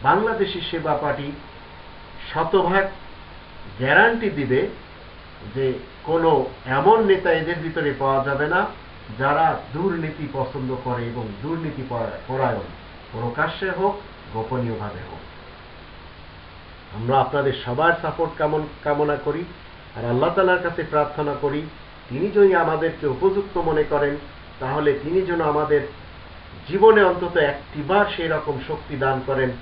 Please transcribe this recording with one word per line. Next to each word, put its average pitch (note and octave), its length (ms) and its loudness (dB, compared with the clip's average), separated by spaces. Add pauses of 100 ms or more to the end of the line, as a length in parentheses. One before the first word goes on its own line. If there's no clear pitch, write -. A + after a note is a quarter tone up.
বাংলাদেশি F#3+ 580 2 (100)
সেবা D#3 260 -2
পার্টি C#3+ 340 -2 (1000)
শতভাগ F3+ 520 2 (920)
গ্যারান্টি G#3 520 4
দিবে C#3 380 0 (880)
যে C3 180 0 (300)
কোনো D#3+ 420 4 (200)
এমন E3 380 6
নেতা F#3+ 280 4
এদের E3 240 2
ভিতরে D#3+ 440 -2
পাওয়া C3+ 240 2
যাবে C#3 240 0
না F#3 180 2 (520)
যারা D3 440 2 (120)
দুর্নীতি D#3+ 600 -2
পছন্দ B2+ 500 -4
করে A#2+ 220 -2
এবং A#2 220 -6 (140)
দুর্নীতি D3+ 480 -4
পরা-, A#2 380 -4
পরায়ণ, B2+ 340 0 (500)
প্রকাশ্যে D3 600 -2
হোক, F#3 300 0 (320)
গোপনীয়ভাবে A2 680 -4 (120)
হোক। - 80 -12 (1800)
আমরা A#2+ 240 2
আপনাদের C#3 340 2 (120)
সবার D3+ 360 2
সাপোর্ট D#3+ 360 -4
কামন-, D3+ 460 -2
কামনা D3 320 2
করি, D3 280 -4 (520)
আর A#2 100 -6
আল্লাহ B2+ 240 2
তাআলার F3+ 300 4
কাছে E3+ 240 -4
প্রার্থনা D3 580 0
করি, D3 200 0 (480)
তিনি D#3+ 220 -2
যদি G3 240 8
আমাদেরকে D#3+ 520 2
উপযুক্ত F#3 500 2
মনে D#3 260 4
করেন, D3 320 2 (440)
তাহলে D3 440 2
তিনি F3 180 2
যেন E3+ 200 0
আমাদের D3 400 4 (840)
জীবনে G#3 360 8
অন্তত F3 340 2
একটিবার D3+ 680 2 (100)
সেই E3 120 -2
রকম D3 400 0
শক্তি D3 280 -6
দান C3+ 300 0
করেন C3 240 2 (120)